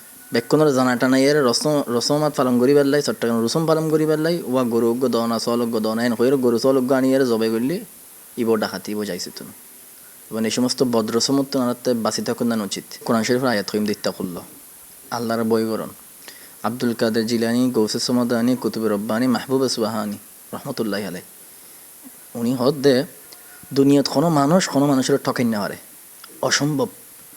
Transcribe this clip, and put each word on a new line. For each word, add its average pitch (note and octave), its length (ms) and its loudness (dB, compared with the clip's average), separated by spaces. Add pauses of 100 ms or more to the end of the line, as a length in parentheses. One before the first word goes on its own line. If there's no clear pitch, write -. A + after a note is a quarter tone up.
(340)
বেক্ষণের D3 400 4
জানা B2+ 220 4
টানা C3 220 2
এর C#3+ 280 4
রসম-, C#3 420 2
রসমাত D3 480 0
পালন B2+ 240 2
করি C3 140 4
পেলাই, C#3+ 280 4
চট্টগ্রাম A#2 440 -2
রসম E3 200 0
পালন D#3+ 240 0
করি D#3 160 2
পেলাই, D#3 400 0
ওয়া B2+ 180 0
গরু A#2 280 2
অজ্ঞ B2+ 160 0
দনা, A#2 320 0
সল A#2+ 220 -2
অজ্ঞ A#2 180 -2
দনা, A2 260 -2
এন A#2+ 80 0
হইর C#3 240 2
গরু A#2+ 220 2
সল C3+ 180 2
অজ্ঞ C3 180 2
আনিয়ে C3 300 2
জবে A2+ 240 0
করলি, C3+ 360 -2 (520)
ইব A2+ 180 2
ডাকাতি, G2+ 360 -4
ইব G#2 120 -4
যাইছে F#2 320 -8
তুনো। - 160 -16 (800)
এবং A2+ 140 -4
এই G#2+ 60 -2
সমস্ত B2 320 0
ভদ্র A#2 380 0
সমর্থন C#3 380 -2
আনাতে A#2+ 340 -2
বাঁচি A2 280 -2
থাকুন A#2 320 -2
না A2 100 -2
উচিত। G2 200 -8 (220)
কোরআন A2+ 180 2
শরীফের B2 260 0
আয়াত G#2 260 -2
হইম G#2+ 100 0
দিত্তা G#2 260 -4
করল, F2+ 300 -8 (720)
আল্লাহর A#2 320 -2
বই A2+ 220 2
করণ। G#2 220 -4 (760)
আব্দুল A#2+ 300 -2
কাদের A2+ 340 0
জিলানি, A#2+ 440 0
গৌসে A2+ 280 0
সমদানি, B2 560 0
কুতুবে A2+ 340 -2
রব্বানি, A2 380 0
মাহবুবে C3 420 0
সুবাহানি, G#2+ 480 -4 (360)
রহমতুল্লাহ G#2+ 500 -6
আলাই। F2 180 -10 (1120)
উনি A#2+ 200 -2
হদ C#3+ 260 0
দে, C3+ 220 4 (680)
দুনিয়াত C#3 340 4
কোনো C#3 220 0
মানুষ D3 380 2
কোনো C#3 200 0
মানুষের C3+ 360 2
ঠকেন B2+ 240 -2
না A2 120 -2
পারে, - 160 -6 (640)
অসম্ভব। C#3+ 460 0 (500)